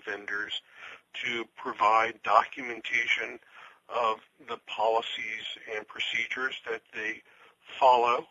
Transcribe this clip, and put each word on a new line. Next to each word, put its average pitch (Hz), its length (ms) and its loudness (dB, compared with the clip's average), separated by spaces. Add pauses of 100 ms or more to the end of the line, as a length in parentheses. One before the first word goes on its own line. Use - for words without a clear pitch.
vendors 104 540 -6 (600)
to 120 220 -4 (100)
provide 113 680 2
documentation 120 1160 0 (480)
of 110 300 0 (320)
the 117 80 -6 (100)
policies 113 800 0 (280)
and 107 140 -6
procedures 117 680 -4 (140)
that 113 120 -4 (120)
they 110 280 -6 (580)
follow 127 520 6